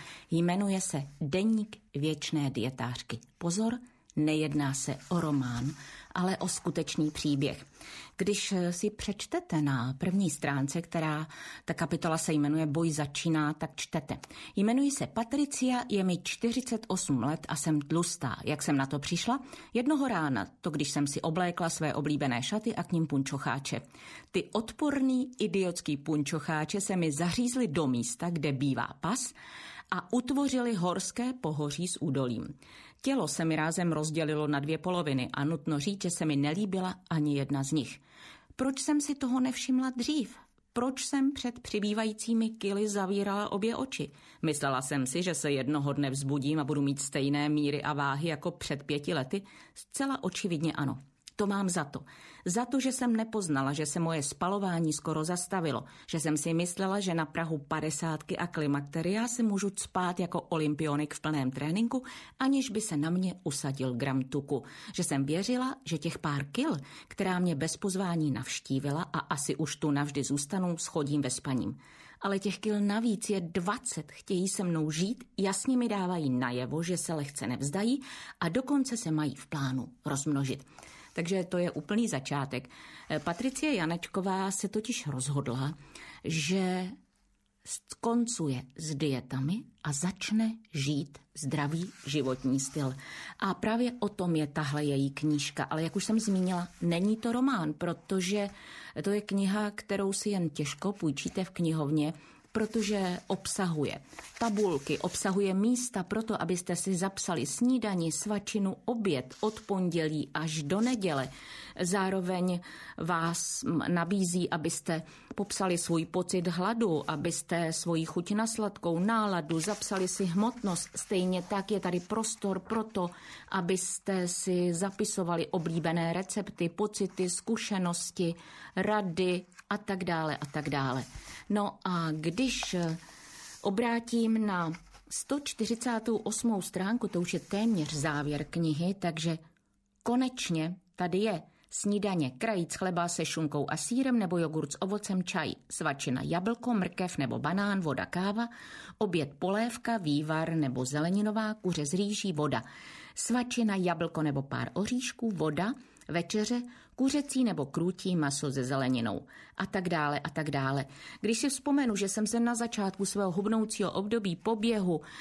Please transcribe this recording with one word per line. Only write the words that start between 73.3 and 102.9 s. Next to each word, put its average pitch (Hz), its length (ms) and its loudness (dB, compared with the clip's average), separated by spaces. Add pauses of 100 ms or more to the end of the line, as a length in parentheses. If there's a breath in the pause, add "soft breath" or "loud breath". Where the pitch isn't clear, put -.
je 196 100 2
dvacet, 175 720 -2
chtějí 185 360 0
se 196 160 -2
mnou 160 260 2
žít, 180 340 -2 (120)
jasně 196 400 2
mi 240 120 4
dávají 180 420 0
najevo, 127 520 0
že 175 140 0
se 170 180 -2
lehce 143 320 -4
nevzdají 190 560 0 (380 loud breath)
a 170 80 2
dokonce 262 480 0
se 170 140 -2
mají 151 240 2
v - 120 -16
plánu 131 420 -2 (160)
rozmnožit. 139 600 0 (480 loud breath)
Takže 175 300 0
to 180 140 -2
je 175 120 2
úplný 220 380 0
začátek. 139 600 -4 (560 loud breath)
Patricie 262 500 0
Janečková 190 760 0
se 190 180 -2
totiž 214 380 -4
rozhodla, 139 680 -2 (500 loud breath)
že 185 640 0 (760)
skoncuje 226 1000 0 (140)
s 156 180 -4
dietami 139 680 0 (220)
a 151 80 -2
začne 214 640 0 (140)
žít 143 480 -2 (260)
zdravý 151 460 0 (160)
životní 135 540 0
styl. 135 340 -2 (440 loud breath)
A 190 160 0
právě 233 460 0
o 208 80 0
tom 180 280 0
je 151 100 2
tahle 147 380 0
její 139 260 2
knížka. 147 540 0
Ale 160 180 -2
jak 165 140 -2
už 190 80 -2
jsem 220 160 2
zmínila, 185 480 0 (140)
není 175 340 2
to 233 160 0
román, 233 420 2
protože 190 720 0 (560 loud breath)
to 196 60 0
je 208 100 2
kniha, 202 500 2
kterou 196 420 0
si - 180 -2
jen 175 200 2
těžko 151 420 -2
půjčíte 170 520 -2
v 175 60 -8
knihovně, 156 640 2 (400 loud breath)
protože 208 720 0